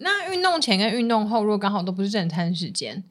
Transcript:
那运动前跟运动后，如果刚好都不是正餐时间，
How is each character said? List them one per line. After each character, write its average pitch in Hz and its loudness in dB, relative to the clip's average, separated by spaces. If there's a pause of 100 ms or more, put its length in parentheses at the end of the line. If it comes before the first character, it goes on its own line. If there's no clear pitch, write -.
那 381 -2
运 359 0
动 349 2
前 220 4
跟 208 2
运 233 0
动 220 2
后， 220 2
如 214 2
果 208 2
刚 196 0
好 202 0
都 185 -2
不 185 -2
是 196 0
正 196 0
餐 170 0
时 170 -4
间， 123 -8 (140)